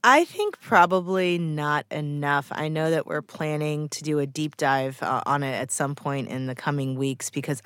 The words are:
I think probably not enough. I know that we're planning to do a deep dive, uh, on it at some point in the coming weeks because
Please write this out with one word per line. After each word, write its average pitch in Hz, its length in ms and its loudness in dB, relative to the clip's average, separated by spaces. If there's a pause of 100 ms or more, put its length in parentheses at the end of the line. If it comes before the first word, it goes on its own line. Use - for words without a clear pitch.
I 277 220 8
think 415 360 -4
probably 180 760 4
not 151 520 0
enough. 143 600 -2
I 156 180 -4
know 156 220 0
that 160 160 2
we're 151 140 -4
planning 151 720 -4
to - 120 -10
do 151 160 0
a 143 80 0
deep 151 300 -6
dive, 135 460 0
uh, 123 240 -2
on 143 160 0
it 135 100 -2
at 123 180 -4
some 143 240 -2
point 139 340 -6
in 131 180 -6
the 127 80 -6
coming 135 420 -4
weeks 135 320 -4
because 139 380 -6